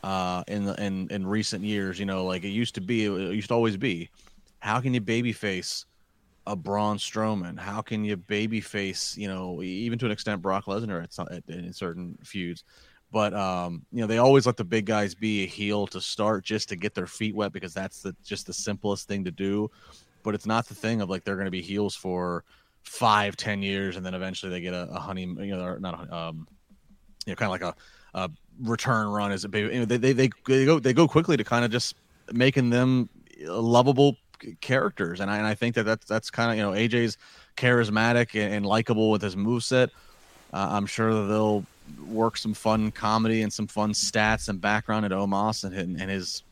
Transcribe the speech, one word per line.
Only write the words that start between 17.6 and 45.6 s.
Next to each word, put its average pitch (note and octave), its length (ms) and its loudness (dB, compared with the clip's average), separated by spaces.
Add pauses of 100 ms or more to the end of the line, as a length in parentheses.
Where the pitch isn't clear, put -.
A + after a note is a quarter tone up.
that's G2 280 -8
the, F#2 220 -8
just - 240 -10
the F#2+ 60 -10
simplest G2+ 520 -4
thing G2+ 200 -4
to F2+ 60 -6
do. G2+ 380 -2 (540)
But G#2+ 100 -2
it's G#2+ 120 -6
not A2+ 200 0
the G#2 100 -18
thing A2+ 260 -2
of, F2+ 80 -2
like, F#2 160 -4
they're G2 100 -2
gonna F#2+ 160 -4
be F#2 100 -4
heels G2 320 -2
for F2+ 520 -4 (380)
five, G#2 520 2
ten G2+ 260 -4
years, G2 360 -2
and F#2 80 -8
then F#2 80 -6
eventually F#2 360 -6
they F2+ 120 -6
get F2+ 120 -6
a, F2+ 200 -6
a F#2 60 -6
honey-, F#2 260 -6
you F#2+ 320 -6
know, F2+ 40 -4
or F2+ 160 -6
not F2 300 -8
a, E2+ 80 -10
um, E2 320 -8 (800)
you G2 80 -6
know, - 20 -6
kinda G#2+ 140 -2
like F2+ 140 -4
a, F2 120 -4 (380)
a F#2 180 -4 (300)
return A2+ 480 0
run G2+ 240 0
as F#2 100 -4
a G2+ 60 -6
baby. G#2+ 240 -2
You B2 80 0
know, A2+ 40 2
they, A#2+ 120 2
they, C3 160 4
they, B2+ 160 4 (180)
they C3 180 6
go, D#3 140 6
they B2+ 140 2
go D#3+ 120 8
quickly D#3+ 300 4
to G#2+ 80 0
kinda A#2+ 240 2
just A#2+ 280 -2 (360)
making B2+ 380 4
them B2+ 400 4 (320)
lovable A#2+ 760 6 (260)
c-, - 200 -14
characters. G#2 580 0
And G2 100 -2
I, G#2 80 0
and G#2+ 80 0
I G#2+ 80 2
think A#2+ 220 0
that A2+ 80 2
that's, A2 220 0
that's A2 260 -2
kinda, A#2 240 2
you G#2+ 60 0
know, G2 140 0
A A2+ 120 2
J's A#2 300 2 (400)
charismatic A#2 840 4
and, G#2 120 0
and G#2 120 -2
likable A2 460 4
with G#2 100 4
his F#2+ 140 -4
moveset. A#2+ 540 2 (640)
Uh, F#2+ 180 0
I'm G2+ 140 0
sure A2 280 2
that G#2 140 0
they'll G#2+ 380 2 (420)
work A2 300 2
some G#2+ 160 -4
fun G#2+ 380 2
comedy A2 500 2
and G#2 100 0
some G#2 160 -4
fun G#2+ 240 0
stats A2 560 2
and F#2+ 140 -4
background G#2+ 420 0
at G2 80 0
Omos G2 520 0